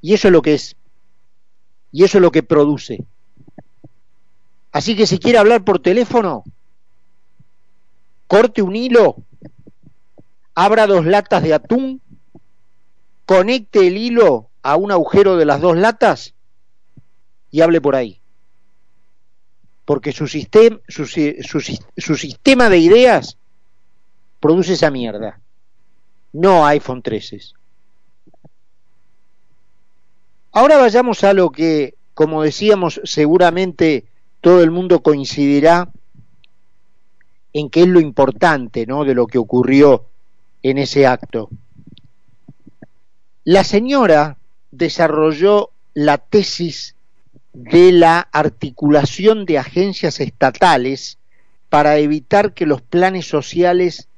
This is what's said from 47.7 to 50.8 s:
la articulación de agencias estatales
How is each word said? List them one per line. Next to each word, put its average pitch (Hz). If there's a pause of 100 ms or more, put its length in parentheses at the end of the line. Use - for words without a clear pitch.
la 170
articulación 151
de 175
agencias 180
estatales 135 (500)